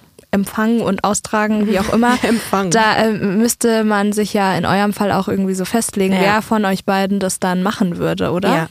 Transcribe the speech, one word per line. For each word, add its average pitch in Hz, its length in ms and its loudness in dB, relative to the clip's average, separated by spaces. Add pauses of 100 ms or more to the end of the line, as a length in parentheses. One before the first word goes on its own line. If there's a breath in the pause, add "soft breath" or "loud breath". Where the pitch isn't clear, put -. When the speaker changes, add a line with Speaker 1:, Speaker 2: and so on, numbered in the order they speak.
(300 loud breath)
Speaker 1:
empfangen 220 520 0
und 196 220 -2
austragen, 214 640 0
wie 202 140 0
auch 208 120 -2
immer, 240 280 4
Speaker 2:
<laughs> - 40 0
Empfangen. 196 460 0
Speaker 1:
da, 214 280 2
äh, 220 160 2
müsste 220 720 0
man 208 280 0
sich 208 200 -2
ja 190 220 0
in 175 120 -2
eurem 202 260 2
Fall 202 180 -2
auch 185 160 0
irgendwie 190 280 0
so 185 100 -4
festlegen, 196 480 0
Speaker 2:
Ja. 185 80 2
Speaker 1:
wer 208 220 2
von 214 220 0
euch 190 200 -2
beiden 196 340 0
das 185 200 -2
dann 185 240 0
machen 185 340 -2
würde, 170 360 -2
oder? 185 160 0
Speaker 2:
Ja, 160 220 0